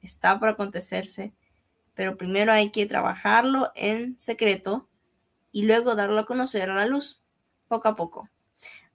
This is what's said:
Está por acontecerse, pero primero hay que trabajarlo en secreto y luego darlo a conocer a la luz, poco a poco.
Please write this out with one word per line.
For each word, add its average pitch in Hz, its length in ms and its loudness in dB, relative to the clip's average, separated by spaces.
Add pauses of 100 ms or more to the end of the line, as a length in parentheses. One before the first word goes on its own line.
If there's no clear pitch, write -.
Está 190 380 0
por 220 100 2
acontecerse, 202 840 -6 (600)
pero 190 220 -4
primero 196 360 2
hay 214 180 4
que 208 160 -2
trabajarlo 226 880 2
en 233 440 -4
secreto 214 720 -2 (640)
y 208 160 -2
luego 233 280 4
darlo 208 240 0
a 214 80 -2
conocer 247 440 -2
a 190 40 -4
la 202 120 0
luz, 277 340 -4 (480)
poco 226 200 0
a 214 80 0
poco. 226 340 -10 (640)